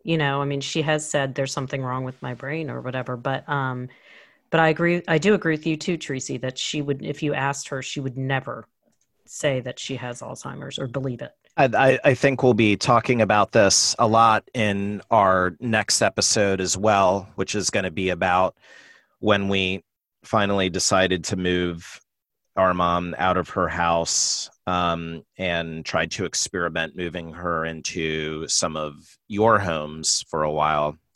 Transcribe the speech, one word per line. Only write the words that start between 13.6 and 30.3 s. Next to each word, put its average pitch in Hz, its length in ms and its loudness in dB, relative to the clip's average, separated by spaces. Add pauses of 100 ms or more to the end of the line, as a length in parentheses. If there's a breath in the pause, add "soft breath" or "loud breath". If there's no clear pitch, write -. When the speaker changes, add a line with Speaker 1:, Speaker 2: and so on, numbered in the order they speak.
Speaker 2:
a 120 80 4
lot 110 460 4
in 101 480 -2 (100)
our 95 480 4
next 110 420 0
episode 98 600 2
as 92 160 -2
well, 98 580 4
which 98 200 -4
is 98 140 -2
gonna 92 220 -2
be 92 180 -2
about 90 460 2 (640 soft breath)
when 101 300 2
we 95 340 -2 (400)
finally 101 460 2
decided 92 560 2
to 101 100 -4
move 90 640 -2 (560)
our 92 180 2
mom 87 440 0
out 90 200 2
of 87 120 -2
her 90 180 -2
house, 85 840 -2 (180)
um, 85 560 -2 (140)
and 85 480 -4
tried 82 260 -2
to 98 140 -6
experiment 82 720 -4
moving 85 380 -8
her 82 320 -4
into 78 840 -6
some 80 280 -2
of 76 420 -10 (100)
your 107 320 4
homes 78 720 -4
for 78 140 -2